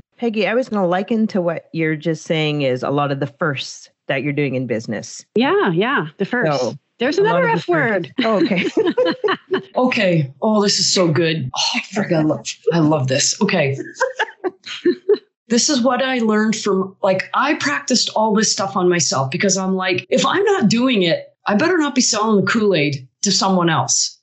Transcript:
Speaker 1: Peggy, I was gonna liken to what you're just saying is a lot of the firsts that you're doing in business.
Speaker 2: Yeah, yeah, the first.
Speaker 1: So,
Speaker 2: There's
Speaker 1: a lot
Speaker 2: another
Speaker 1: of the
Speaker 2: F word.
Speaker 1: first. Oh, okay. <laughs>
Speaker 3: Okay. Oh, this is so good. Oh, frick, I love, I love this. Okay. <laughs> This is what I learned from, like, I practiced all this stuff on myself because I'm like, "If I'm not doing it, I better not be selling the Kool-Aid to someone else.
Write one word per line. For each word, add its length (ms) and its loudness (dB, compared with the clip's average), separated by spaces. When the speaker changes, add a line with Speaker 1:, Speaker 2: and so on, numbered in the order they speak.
Speaker 1:
Peggy, 300 -2
I 60 -2
was 160 0
gonna 180 0
liken 400 0
to 140 -2
what 320 -4
you're 220 0
just 280 -4
saying 400 0
is 200 0
a 60 -2
lot 220 0
of 100 -4
the 60 -2
firsts 640 -6
that 160 -2
you're 100 -2
doing 220 -2
in 120 -4
business. 580 -6
Speaker 2:
Yeah, 360 2
yeah, 360 0
the 80 -4
first. 340 0
Speaker 1:
So, 140 -2
Speaker 2:
There's 200 -2
Speaker 1:
a 60 4
lot 140 2
Speaker 2:
another 100 2
Speaker 1:
of 60 0
the 80 0
Speaker 2:
F 80 -8
word. 520 0
Speaker 1:
first. 60 0
Oh, 160 2
okay. 1160 0
<laughs> 20 -20
Speaker 3:
Okay. 640 0
Oh, 200 2
this 180 0
is 140 0
so 140 2
good. 480 0
Oh, 240 -4
frick, 180 -4
I 100 2
love, 240 0
I 60 2
love 280 2
this. 340 0
Okay. 360 0
<laughs> 60 -4
This 200 2
is 140 2
what 220 2
I 160 -2
learned 360 2
from, 460 -2
like, 320 0
I 220 0
practiced 600 -2
all 200 2
this 160 2
stuff 240 -4
on 120 2
myself 440 0
because 260 0
I'm 160 -2
like, 360 -2
"If 140 2
I'm 200 0
not 260 2
doing 320 2
it, 240 0
I 80 2
better 240 2
not 160 -2
be 60 4
selling 440 2
the 60 0
Kool-Aid 560 0
to 80 0
someone 360 2
else. 540 0